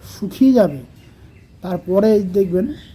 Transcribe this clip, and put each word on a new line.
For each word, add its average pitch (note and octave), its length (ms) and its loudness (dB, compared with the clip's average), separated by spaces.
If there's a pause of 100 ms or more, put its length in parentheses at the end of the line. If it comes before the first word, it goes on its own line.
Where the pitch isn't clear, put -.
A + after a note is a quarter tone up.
(120)
শুকিয়ে C4 400 0
যাবে, F3 260 2 (840)
তারপরে F#3+ 580 0
দেখবেন F#3 460 -2 (280)